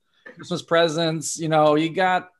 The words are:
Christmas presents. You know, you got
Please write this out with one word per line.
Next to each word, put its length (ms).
Christmas 260
presents. 760
You 100
know, 260
you 160
got 380